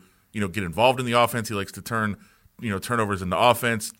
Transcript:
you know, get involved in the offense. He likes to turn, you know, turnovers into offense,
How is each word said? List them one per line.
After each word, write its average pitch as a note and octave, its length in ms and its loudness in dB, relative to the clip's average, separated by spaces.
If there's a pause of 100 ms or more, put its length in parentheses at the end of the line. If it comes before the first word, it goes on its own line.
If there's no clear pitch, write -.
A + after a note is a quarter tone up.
(340)
you A2 80 -4
know, G2+ 60 -2
get F#2+ 160 -6
involved A2+ 360 2
in B2+ 60 -4
the A#2+ 80 -2
offense. A#2+ 360 2
He A2 60 -6
likes G2 180 -6
to G2 80 -14
turn, G#2+ 360 -4 (420)
you A2 120 -6
know, F#2+ 80 -4
turnovers G#2 420 -2
into F2 160 -2
offense, A#2 640 2